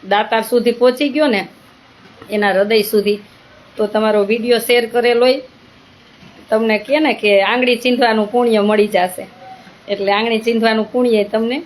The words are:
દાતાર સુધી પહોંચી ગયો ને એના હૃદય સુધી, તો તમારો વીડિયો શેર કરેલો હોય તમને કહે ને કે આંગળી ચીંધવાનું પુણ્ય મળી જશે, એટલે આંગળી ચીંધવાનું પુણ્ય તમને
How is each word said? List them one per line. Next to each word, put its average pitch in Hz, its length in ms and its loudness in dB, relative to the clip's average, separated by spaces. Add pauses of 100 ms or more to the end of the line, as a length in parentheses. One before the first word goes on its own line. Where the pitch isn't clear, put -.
દાતાર 214 340 -2
સુધી 240 300 0
પહોંચી 247 360 0
ગયો 294 180 0
ને 196 220 -2 (800)
એના 208 220 0
હૃદય 208 300 2
સુધી, 208 360 0 (580)
તો 214 100 -2
તમારો 214 380 0
વીડિયો 226 340 0
શેર 233 280 0
કરેલો 240 400 2
હોય 277 160 0 (1080)
તમને 220 280 0
કહે 262 200 -2
ને 302 140 2
કે 202 300 2
આંગળી 247 340 0
ચીંધવાનું 233 560 0
પુણ્ય 240 280 2
મળી 208 260 2
જશે, 185 400 -2 (600)
એટલે 202 240 -2
આંગળી 220 260 0
ચીંધવાનું 220 540 0
પુણ્ય 233 320 2
તમને 226 420 -4